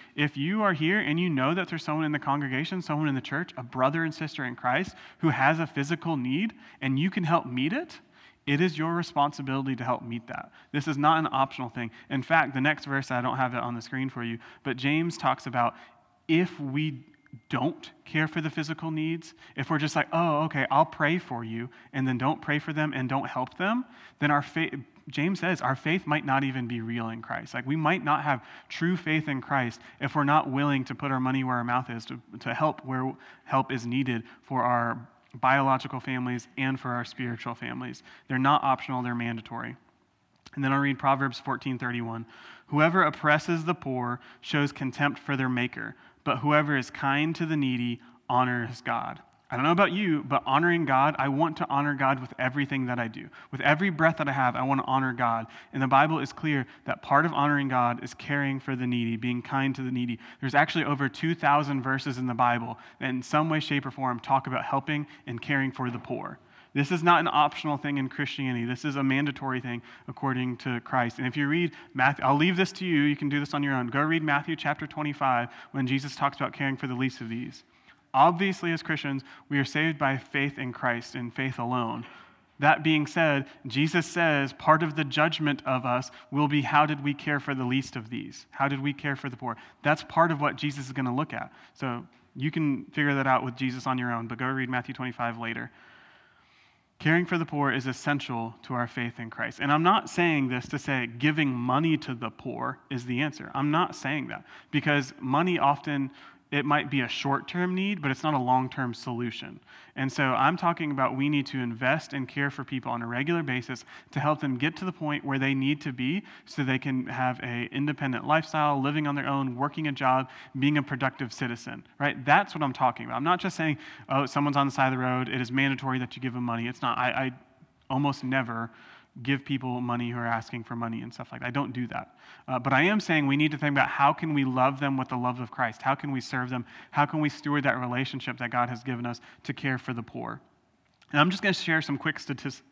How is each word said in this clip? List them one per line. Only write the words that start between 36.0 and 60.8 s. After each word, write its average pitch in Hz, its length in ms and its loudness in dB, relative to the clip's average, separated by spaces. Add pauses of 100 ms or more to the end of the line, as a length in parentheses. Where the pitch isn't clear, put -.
families 127 480 -4 (100)
and 131 200 0
for 127 120 -6
our 120 140 -2
spiritual 120 500 -6
families. 123 480 -10 (260)
They're 131 100 0
not 135 240 6
optional, 131 380 0
they're 123 140 -4
mandatory. 117 600 -6 (800)
And 143 80 -4
then 135 80 2
I'll 139 100 4
read 139 180 2
Proverbs 135 420 2
fourteen 131 380 -4
thirty-one. 117 480 -4 (400)
"Whoever 165 380 4
oppresses 151 600 2
the 170 100 0
poor 123 460 -4 (220)
shows 143 280 0
contempt 143 480 -2
for - 160 -4
their 131 140 0
maker, 120 480 -4 (280)
but 117 140 0
whoever 147 380 4
is 127 140 -2
kind 147 460 0
to 170 100 -2
the 160 100 0
needy 123 440 0 (280)
honors 123 520 0
God." 120 400 -4 (300)
I 127 60 -4
don't 131 100 2
know 165 60 6
about 180 200 4
you, 175 320 0
but 135 220 2
honoring 165 400 4
God, 139 320 4
I 135 100 2
want 151 300 0
to 170 100 -4
honor 143 240 0
God 135 300 2
with 123 160 -12
everything 131 480 0
that 123 120 -2
I 117 80 0
do. 113 220 -10 (220)
With 131 100 -8
every 156 300 4
breath 160 260 4
that 156 100 0
I 139 60 0
have, 127 240 2
I 127 60 0
want 135 180 2
to - 60 -4
honor 131 260 2
God. 117 340 0 (280)
And 135 80 0
the 135 40 2
Bible 143 340 6
is 131 120 -4
clear 143 340 0 (200)
that - 160 -4
part 147 240 4
of 160 80 0
honoring 143 340 2
God 123 340 2
is 123 120 -10
caring 139 460 -2
for 135 160 -4
the 123 100 -2
needy, 117 300 0
being 123 260 -2
kind 135 320 0
to 135 80 -6
the 127 80 -4
needy. 123 280 -2 (220)
There's 135 140 -4
actually 147 320 4